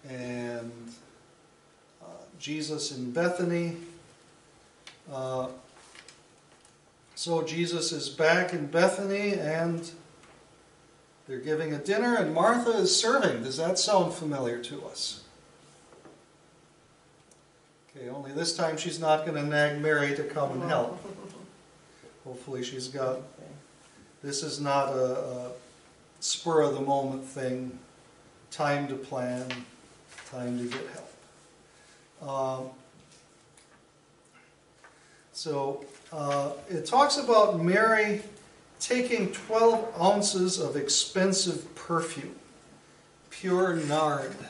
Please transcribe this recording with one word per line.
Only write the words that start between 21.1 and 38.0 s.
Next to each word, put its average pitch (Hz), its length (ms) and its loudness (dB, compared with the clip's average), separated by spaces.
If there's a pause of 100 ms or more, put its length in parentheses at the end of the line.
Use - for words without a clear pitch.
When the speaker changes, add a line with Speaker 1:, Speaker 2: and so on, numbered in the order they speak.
Speaker 1:
Hopefully 127 380 -8
she's 131 240 -8
got, 127 300 -4
Speaker 2:
Okay. - 340 -16 (720)
Speaker 1:
this 143 200 -6
is 143 180 -6
not 139 320 2
a, 127 260 0
a 123 320 -8 (680)
spur 160 400 2
of 139 120 4
the 135 60 -4
moment 135 460 -2
thing, 127 520 -6 (720)
time 143 380 0
to 135 80 -4
plan, 127 500 -6 (840)
time 123 260 -6
to 120 60 -4
get 120 240 -8 (1300)
help. 143 80 -10
Um, 131 400 -2 (2750)
so, 139 500 -2 (300)
uh, 143 380 0 (180)
it 170 160 -4
talks 285 320 6
about 214 440 6
Mary 214 600 4 (580)